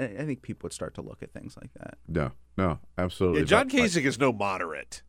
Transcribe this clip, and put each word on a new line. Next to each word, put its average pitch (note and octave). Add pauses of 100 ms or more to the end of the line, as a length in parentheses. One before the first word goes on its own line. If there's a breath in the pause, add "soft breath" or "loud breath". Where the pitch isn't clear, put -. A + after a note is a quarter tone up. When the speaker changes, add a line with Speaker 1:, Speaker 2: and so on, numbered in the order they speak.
Speaker 1:
I A2+
think C#3+
people -
would -
start -
to -
look -
at -
things -
like -
that. - (100)
Speaker 2:
No, D2+ (260)
no, F#2 (180)
absolutely. F2+
Speaker 3:
Yeah, -
John A3+
Speaker 2:
But, C4+
but B3
Speaker 3:
Kasich E3+
is A#2+
no C3+
moderate. F2+